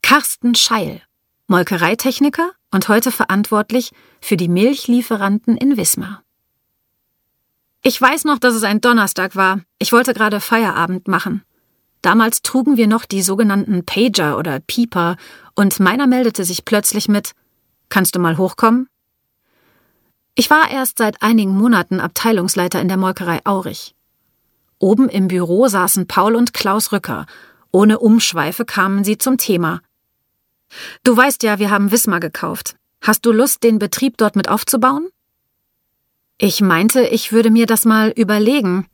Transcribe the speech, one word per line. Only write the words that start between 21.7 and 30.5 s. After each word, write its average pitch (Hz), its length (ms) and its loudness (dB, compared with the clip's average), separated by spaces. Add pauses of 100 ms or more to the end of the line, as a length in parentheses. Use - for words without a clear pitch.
Abteilungsleiter 180 840 -2
in 185 60 -2
der 190 120 0
Molkerei 185 440 -4
Aurich. 196 540 -6 (840)
Oben 220 300 2
im 190 180 0
Büro 180 400 0
saßen 185 400 0
Paul 208 300 2
und 240 180 0
Klaus 208 380 -2
Rücker. 107 340 -6 (460)
Ohne 208 260 4
Umschweife 214 680 0
kamen 196 380 -2
sie 208 160 -2
zum 262 200 -2
Thema. 175 420 -2 (1200)